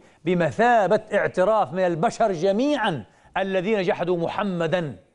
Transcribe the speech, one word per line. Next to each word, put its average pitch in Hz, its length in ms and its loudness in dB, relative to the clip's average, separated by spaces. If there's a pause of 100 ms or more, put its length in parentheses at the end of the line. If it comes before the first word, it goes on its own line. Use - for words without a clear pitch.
(240)
بمثابة 196 760 2 (120)
اعتراف 180 600 0
من 185 140 0
البشر 196 460 0
جميعًا 196 720 0 (320)
الذين 190 460 0
جحدوا 180 340 0
محمدًا 170 800 -2 (180)